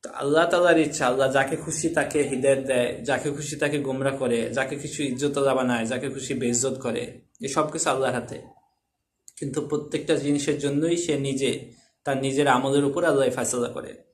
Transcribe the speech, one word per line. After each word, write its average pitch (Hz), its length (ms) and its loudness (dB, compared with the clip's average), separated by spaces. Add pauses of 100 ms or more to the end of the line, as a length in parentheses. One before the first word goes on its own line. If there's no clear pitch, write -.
তো - 80 -14
আল্লাহ 151 400 2
তাআলার 175 300 6
ইচ্ছা, 151 280 2
আল্লাহ 131 240 2
যাকে 139 240 2
খুশি 160 340 -4
তাকে 147 340 0
হিদায়াত 135 360 2
দেয়, 123 460 0
যাকে 139 260 0
খুশি 143 240 -6
তাকে 147 240 0
গোমরা 135 380 -2
করে, 117 360 0
যাকে 139 260 -2
খুশি 147 280 -6
ইজ্জতওয়ালা 139 480 2
বানায়, 123 300 2
যাকে 123 240 -4
খুশি 131 240 -6
বেইজ্জত 120 480 -2
করে, 120 400 -6 (200)
এ 135 60 -6
সব 156 240 0
কিছু 160 180 -2
আল্লাহর 131 240 0
হাতে। - 280 -6 (960)
কিন্তু 147 300 -6
প্রত্যেকটা 151 480 -2
জিনিসের 143 440 0
জন্যই 147 380 0
সে 151 220 0
নিজে, 135 520 -2 (320)
তার 135 140 -2
নিজের 135 300 2
আমলের 135 380 4
উপর 143 180 0
আল্লাহ 139 260 4
ফয়সালা 120 400 -2
করে। - 340 -12 (100)